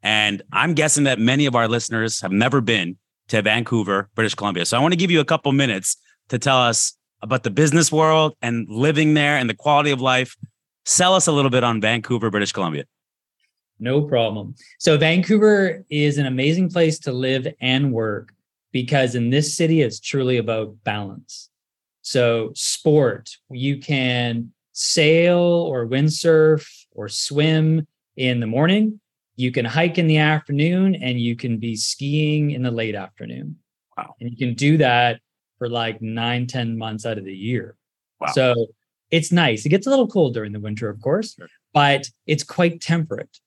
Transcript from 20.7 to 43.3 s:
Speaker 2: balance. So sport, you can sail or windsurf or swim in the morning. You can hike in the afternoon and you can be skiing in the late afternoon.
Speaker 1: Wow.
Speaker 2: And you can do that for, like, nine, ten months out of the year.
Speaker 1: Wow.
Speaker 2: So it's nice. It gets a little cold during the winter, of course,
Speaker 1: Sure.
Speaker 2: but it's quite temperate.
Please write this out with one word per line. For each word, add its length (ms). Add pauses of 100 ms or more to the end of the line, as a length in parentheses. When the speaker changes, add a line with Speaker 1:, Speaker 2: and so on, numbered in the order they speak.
Speaker 2:
balance. 680 (540)
So 500
sport, 760 (180)
you 300
can 720 (220)
sail 680
or 460
windsurf 800 (280)
or 140
swim 800 (320)
in 220
the 80
morning. 520 (360)
You 160
can 120
hike 340
in 100
the 100
afternoon 800
and 240
you 160
can 220
be 180
skiing 760
in 120
the 80
late 240
afternoon. 600 (400)
Speaker 1:
Wow. 220
Speaker 2:
And 100
you 80
can 160
do 240
that 420 (380)
for, 120
like, 320
nine, 460
ten 300
months 280
out 120
of 80
the 100
year. 400 (440)
Speaker 1:
Wow. 140
Speaker 2:
So 340 (420)
it's 220
nice. 340
It 40
gets 180
a 20
little 180
cold 260
during 180
the 80
winter, 300
of 120
course, 340
Speaker 1:
Sure. 120 (260)
Speaker 2:
but 340 (180)
it's 180
quite 380
temperate. 640